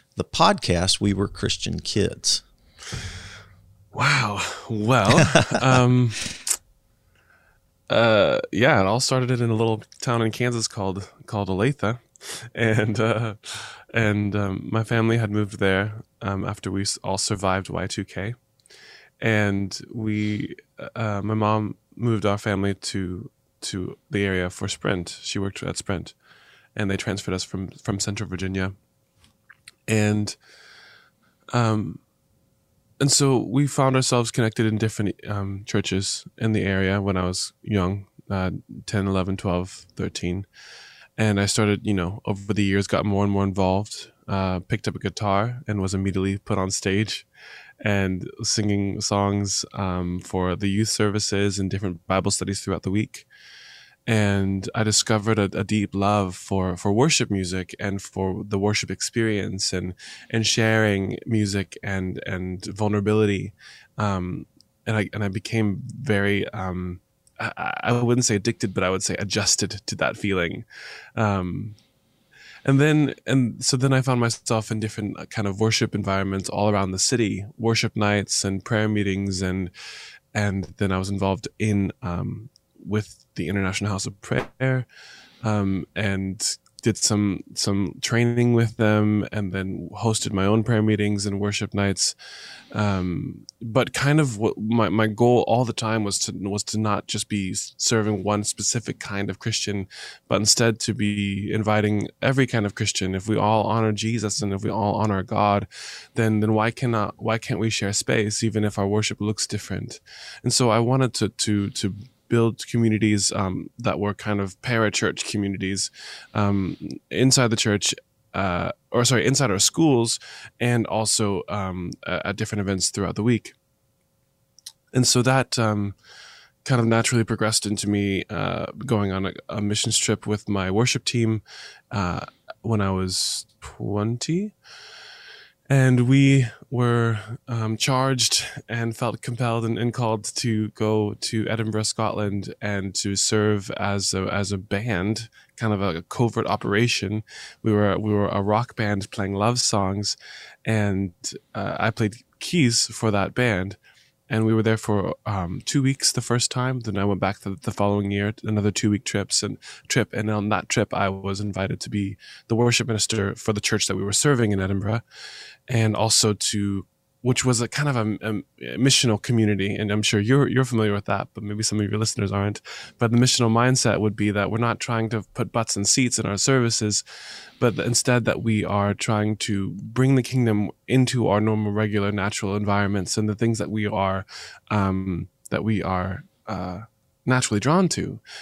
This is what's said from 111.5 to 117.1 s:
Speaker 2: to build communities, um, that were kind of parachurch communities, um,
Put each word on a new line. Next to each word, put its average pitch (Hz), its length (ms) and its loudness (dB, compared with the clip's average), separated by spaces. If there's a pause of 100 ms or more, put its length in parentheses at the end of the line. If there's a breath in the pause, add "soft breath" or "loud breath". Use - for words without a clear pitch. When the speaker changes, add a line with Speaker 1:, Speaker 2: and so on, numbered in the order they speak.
Speaker 2:
to 101 240 -4 (340)
build 117 380 2
communities, 110 640 2
um, 95 460 -4
that 104 200 -2
were 101 160 -2
kind 104 260 -2
of 95 220 -6
parachurch 113 680 0
communities, 98 600 -2 (440 loud breath)
um, 101 420 0 (340)